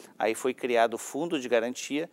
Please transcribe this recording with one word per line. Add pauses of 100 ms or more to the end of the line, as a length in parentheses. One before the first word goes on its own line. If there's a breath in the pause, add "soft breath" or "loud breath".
(200 loud breath)
aí
foi
criado
o
Fundo
de
Garantia,